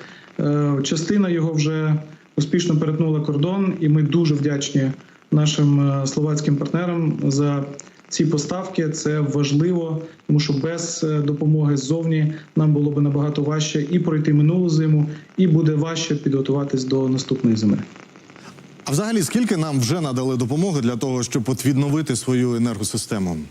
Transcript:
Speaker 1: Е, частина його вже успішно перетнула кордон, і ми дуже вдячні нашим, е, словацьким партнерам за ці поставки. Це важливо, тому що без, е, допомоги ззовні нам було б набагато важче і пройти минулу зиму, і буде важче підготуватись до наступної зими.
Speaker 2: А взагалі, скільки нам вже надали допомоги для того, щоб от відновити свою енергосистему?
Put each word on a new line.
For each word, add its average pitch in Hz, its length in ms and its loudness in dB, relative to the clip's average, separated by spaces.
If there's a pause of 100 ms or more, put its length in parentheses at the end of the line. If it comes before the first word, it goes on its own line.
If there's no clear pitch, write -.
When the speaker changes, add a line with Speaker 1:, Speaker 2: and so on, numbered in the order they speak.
(400)
Speaker 1:
Е, 147 440 0
частина 185 460 0
його 165 240 0
вже 156 420 0 (400)
успішно 165 420 0
перетнула 156 420 0
кордон, 175 600 0
і 151 100 2
ми 151 140 4
дуже 151 320 2
вдячні 139 560 -2 (400)
нашим, 147 480 4 (100)
е, 139 180 -2
словацьким 151 480 0
партнерам 165 720 -2
за 143 380 0 (440)
ці - 160 0
поставки. 165 640 -2
Це 151 300 -2
важливо, 151 840 0 (260)
тому 147 120 4
що 143 140 0
без, 165 500 -4
е, 151 160 0
допомоги 147 580 2
ззовні 156 560 0 (220)
нам 156 180 4
було 147 180 2
б 143 100 0
набагато 147 400 0
важче 147 500 -2
і 175 80 2
пройти 151 340 0
минулу 165 360 4
зиму, 156 400 2 (280)
і 185 100 4
буде 156 280 4
важче 160 400 -2
підготуватись 135 680 0
до 131 260 0
наступної 131 460 0
зими. 107 220 2 (1080)
Speaker 2:
А 143 60 -6
взагалі, 208 300 0
скільки 214 360 0
нам 156 220 0
вже 143 220 0
надали 131 360 0
допомоги 143 440 0
для 120 140 0
того, 127 280 -2
щоб 123 240 -2
от - 180 -2
відновити 143 500 0
свою 123 400 0
енергосистему? 104 840 -2 (140)